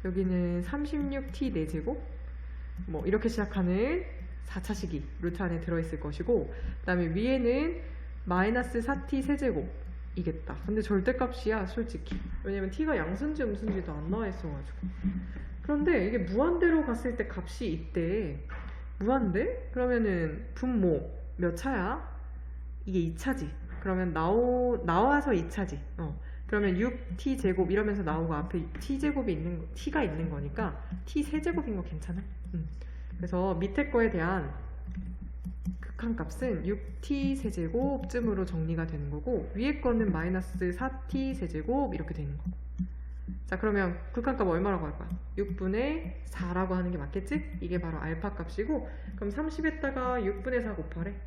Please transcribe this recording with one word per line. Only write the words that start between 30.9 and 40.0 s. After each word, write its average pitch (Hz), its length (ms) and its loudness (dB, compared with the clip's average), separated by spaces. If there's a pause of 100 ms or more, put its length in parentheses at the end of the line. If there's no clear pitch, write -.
티 - 180 0
세제곱인 302 540 0
거 180 60 -2
괜찮아? 170 400 -4 (320)
음. 160 120 -2 (520)
그래서 180 360 2
밑에 196 360 2
거에 226 200 6
대한 170 400 2 (1300)
극한값은 226 840 -2
육 202 220 -2 (140)
티 277 340 2
세제곱쯤으로 226 1120 2
정리가 160 400 0
되는 147 240 -2
거고, 165 440 0
위에 277 260 2
거는 226 300 4